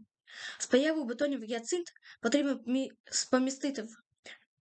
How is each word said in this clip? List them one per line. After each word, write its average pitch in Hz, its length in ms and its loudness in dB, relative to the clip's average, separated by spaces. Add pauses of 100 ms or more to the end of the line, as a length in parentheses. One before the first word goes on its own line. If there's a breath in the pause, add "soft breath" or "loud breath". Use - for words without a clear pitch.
(580 loud breath)
З - 80 -8
появою 302 380 4
бутонів 240 380 -2
гіацинт 233 440 -4 (340 loud breath)
потрібно 277 340 4 (120)
вмі-, 262 240 0 (220)
с-, - 180 -2
помістити 262 520 2
в, 226 60 -10 (720 loud breath)